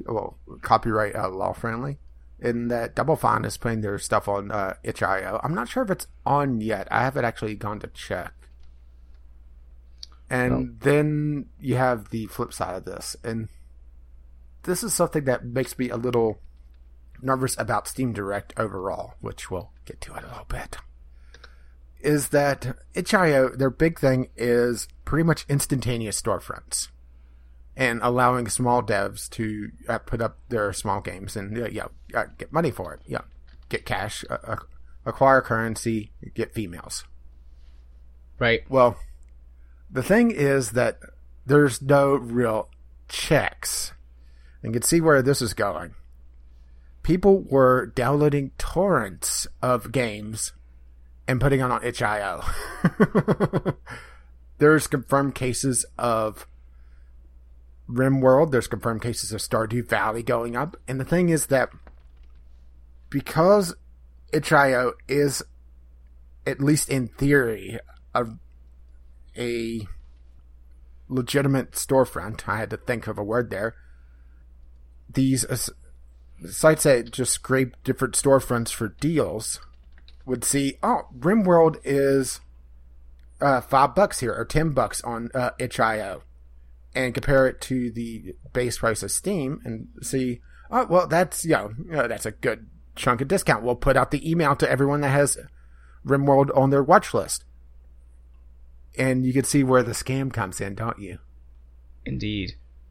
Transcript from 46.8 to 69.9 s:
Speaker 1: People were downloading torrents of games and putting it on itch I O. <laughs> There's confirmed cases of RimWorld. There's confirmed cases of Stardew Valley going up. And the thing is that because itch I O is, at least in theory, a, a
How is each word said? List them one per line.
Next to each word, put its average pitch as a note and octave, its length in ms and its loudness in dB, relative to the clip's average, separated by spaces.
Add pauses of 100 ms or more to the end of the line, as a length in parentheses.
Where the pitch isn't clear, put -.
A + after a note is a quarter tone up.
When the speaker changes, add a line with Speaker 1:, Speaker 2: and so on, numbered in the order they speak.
Speaker 1:
People F#3 380 6
were B2+ 460 4
downloading C#3 720 0
torrents D#3 920 -2 (120)
of B2 300 0
games A2 640 -4 (720)
and B2+ 140 0
putting C#3 200 4
it C3 40 0
on A#2+ 180 -2
itch A#2+ 200 -4
I G#2+ 200 0
O. - 1500 0 (440)
<laughs> - 400 -20
There's D3+ 280 6
confirmed C#3 480 0
cases B2+ 520 -2 (100)
of A2 500 -2 (1400)
RimWorld. C3 640 4
There's A#2+ 160 2
confirmed A2+ 340 -4
cases A2 320 -6
of G#2+ 80 -6
Stardew A2+ 480 -2
Valley A2 340 -2
going A#2 320 -2
up. C#3+ 220 -6 (100)
And C3 140 -4
the B2+ 40 -4
thing F3 260 2
is D#3 160 2
that B2+ 240 2 (1400)
because F3 640 2 (580)
itch D#3 200 0
I C#3 220 6
O B2 180 0 (160)
is, C#3+ 340 0 (1040)
at C#3 140 -4
least C#3+ 300 2
in C3 180 -2
theory, A#2 720 0 (360)
a, A#2+ 100 0 (1120)
a A#2 500 -6 (1200)